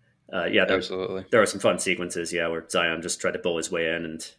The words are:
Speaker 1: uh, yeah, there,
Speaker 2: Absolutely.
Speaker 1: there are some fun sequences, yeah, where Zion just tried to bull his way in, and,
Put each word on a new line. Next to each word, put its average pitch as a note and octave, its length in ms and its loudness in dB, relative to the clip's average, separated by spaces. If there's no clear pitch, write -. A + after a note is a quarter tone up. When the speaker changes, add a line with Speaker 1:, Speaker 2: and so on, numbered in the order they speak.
Speaker 1:
uh, F2+ 140 -2
yeah, G2 180 4
there, F#2+ 140 4
Speaker 2:
Absolutely. F#2+ 520 -4
Speaker 1:
there A#2 120 8
are G2 40 8
some G2 140 -2
fun F#2+ 180 4
sequences, F2 540 -2
yeah, E2+ 160 0
where E2 220 -4
Zion E2+ 320 0
just E2+ 180 -6
tried F2 120 -2
to - 80 -6
bull E2+ 180 0
his E2 120 -4
way E2 240 -2
in, E2 120 -4
and, D#2+ 340 -10